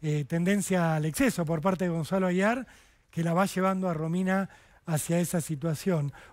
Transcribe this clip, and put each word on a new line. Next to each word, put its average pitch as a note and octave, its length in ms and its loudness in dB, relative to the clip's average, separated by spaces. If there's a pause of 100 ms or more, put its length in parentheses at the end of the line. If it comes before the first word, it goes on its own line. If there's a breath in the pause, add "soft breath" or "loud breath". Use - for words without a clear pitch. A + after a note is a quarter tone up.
eh, D3+ 260 0
tendencia F3 680 2
al D#3 100 0
exceso F3 400 0
por D#3 160 -2
parte F#3 240 0
de F3 60 0
Gonzalo F3 340 0
Aguiar, G3+ 400 0 (460 loud breath)
que E3 120 -2
la E3 120 0
va F#3+ 100 4
llevando F#3 420 0
a E3+ 60 0
Romina F#3 560 -2 (380 loud breath)
hacia E3+ 320 0
esa F3 220 -2
situación. D3+ 720 -2 (220 loud breath)